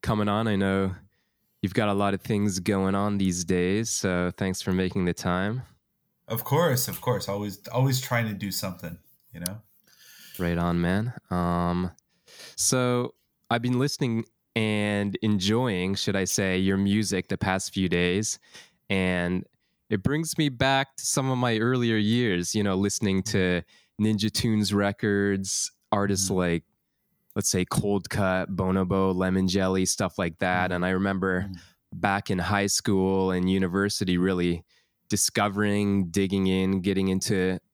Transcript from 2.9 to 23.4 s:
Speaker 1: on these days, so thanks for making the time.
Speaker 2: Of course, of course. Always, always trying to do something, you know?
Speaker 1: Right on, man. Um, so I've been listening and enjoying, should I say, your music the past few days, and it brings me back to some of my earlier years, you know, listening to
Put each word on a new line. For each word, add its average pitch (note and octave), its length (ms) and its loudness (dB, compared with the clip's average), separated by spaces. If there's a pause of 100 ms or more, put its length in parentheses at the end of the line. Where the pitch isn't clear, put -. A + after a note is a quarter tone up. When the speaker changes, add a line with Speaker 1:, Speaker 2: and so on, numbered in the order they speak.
Speaker 1:
on G2+ 220 0
these F2+ 260 0
days, F#2 460 0
so F2+ 480 0
thanks F#2+ 240 -4
for G2 100 -2
making F#2 340 0
the F2 80 0
time. F#2+ 500 -2 (680)
Speaker 2:
Of - 160 -6
course, D3 420 2
of F#2+ 140 -10
course. G#2+ 260 -2
Always, G2+ 400 -8
always B2+ 320 2
trying A#2 300 -2
to G#2 40 -6
do G2 160 -6
something, F2 480 -8 (360)
you E2 80 -14
know? F#2+ 160 -6 (840)
Speaker 1:
Right E2+ 180 0
on, F2 220 0
man. G2 340 0 (160)
Um, F2 600 0 (640)
so B2 580 0 (360)
I've A#2 120 2
been B2 160 0
listening B2 460 0 (320)
and G#2 680 0
enjoying, G2+ 760 2
should G2 200 -2
I F#2+ 80 0
say, F#2 340 0
your F#2+ 200 2
music G2 500 0
the G2 100 -8
past F#2+ 360 -2
few F#2 160 0
days, F2 500 0 (500)
and F#2 560 0 (440)
it G#2 120 -2
brings D3+ 360 -2
me D#3 120 2
back C3+ 460 0
to - 100 -12
some C3 240 0
of B2+ 80 0
my A#2+ 200 2
earlier A#2 400 2
years, G#2+ 580 2
you G#2 80 2
know, G2 120 2
listening F#2+ 480 0
to F2+ 380 0 (400)